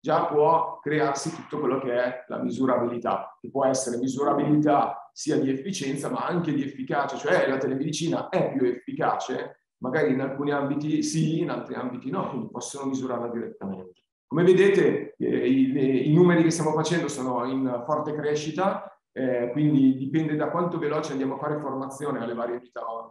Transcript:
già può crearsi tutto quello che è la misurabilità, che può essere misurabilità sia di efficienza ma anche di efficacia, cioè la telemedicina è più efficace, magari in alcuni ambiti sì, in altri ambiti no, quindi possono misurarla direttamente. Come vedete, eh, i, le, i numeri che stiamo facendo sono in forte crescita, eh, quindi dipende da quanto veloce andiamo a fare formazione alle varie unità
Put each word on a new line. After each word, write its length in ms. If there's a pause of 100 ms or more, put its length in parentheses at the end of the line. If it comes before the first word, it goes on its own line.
già 260
può 520
crearsi 560
tutto 240
quello 200
che 120
è 360
la 100
misurabilità, 1040
che 80
può 160
essere 320
misurabilità 1120
sia 260
di 120
efficienza 600
ma 160
anche 280
di 100
efficacia, 540
cioè 320
la 80
telemedicina 720
è 240
più 120
efficace, 1000 (140)
magari 340
in 80
alcuni 300
ambiti 520
sì, 380
in 80
altri 260
ambiti 340
no, 200
quindi 200
possono 360
misurarla 420
direttamente. 760 (220)
Come 180
vedete, 760
eh, 320
i, 240
le, 80
i 320
numeri 300
che 80
stiamo 200
facendo 380
sono 340
in 420
forte 280
crescita, 840 (140)
eh, 400
quindi 440
dipende 420
da 120
quanto 300
veloce 320
andiamo 240
a 40
fare 200
formazione 600
alle 140
varie 200
unità 300 (260)